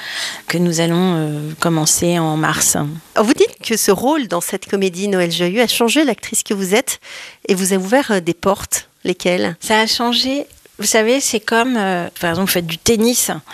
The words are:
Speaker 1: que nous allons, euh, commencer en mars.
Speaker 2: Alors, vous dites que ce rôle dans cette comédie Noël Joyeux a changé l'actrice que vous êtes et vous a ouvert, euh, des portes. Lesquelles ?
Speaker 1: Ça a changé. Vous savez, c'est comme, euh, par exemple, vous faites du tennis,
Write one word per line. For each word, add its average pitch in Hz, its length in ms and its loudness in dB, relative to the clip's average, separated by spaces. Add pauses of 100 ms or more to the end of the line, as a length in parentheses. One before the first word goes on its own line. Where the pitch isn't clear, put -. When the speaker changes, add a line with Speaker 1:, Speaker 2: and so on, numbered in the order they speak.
(480)
Speaker 1:
que 165 120 -2
nous 170 200 2
allons, 170 360 2
euh, 151 440 -4
commencer 170 600 2
en 156 180 0
mars. 156 380 0
Speaker 2:
Alors, 160 500 -2
vous 262 80 2
dites - 300 2
que 220 140 -2
ce - 120 2
rôle 233 380 2
dans 170 140 -4
cette - 280 -8
comédie 190 380 0
Noël 180 240 0
Joyeux 175 300 0
a 220 60 4
changé 240 360 2
l'actrice - 400 -2
que 226 100 -4
vous 196 220 0
êtes - 240 -2 (480)
et 196 80 2
vous 190 180 0
a 190 40 4
ouvert, 226 340 2
euh, 220 80 2
des 165 160 -2
portes. - 540 -4 (140)
Lesquelles ? 180 560 -2
Speaker 1:
Ça 220 200 2
a 220 80 2
changé. 240 580 -2 (320)
Vous 208 100 -4
savez, 233 320 2
c'est 240 200 -2
comme, 233 380 0
euh, 190 300 0 (120)
par 170 120 -2
exemple, 185 160 0
vous - 60 -2
faites 175 120 0
du 165 140 -8
tennis, 233 500 2 (240)